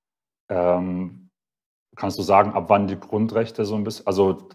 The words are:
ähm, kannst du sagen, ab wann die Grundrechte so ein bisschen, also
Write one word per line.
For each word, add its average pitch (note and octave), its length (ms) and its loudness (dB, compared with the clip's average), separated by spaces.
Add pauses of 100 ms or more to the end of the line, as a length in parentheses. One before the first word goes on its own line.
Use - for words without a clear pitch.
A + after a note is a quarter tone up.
(480)
ähm, F2+ 800 -2 (680)
kannst G2 240 -6
du G#2 40 -4
sagen, G2+ 300 4
ab F#2 160 -4
wann G2+ 180 4
die G2 120 -4
Grundrechte A2 680 -4
so G#2 80 -6
ein G#2+ 100 -4
bisschen, G#2 220 -8
also F#2+ 480 0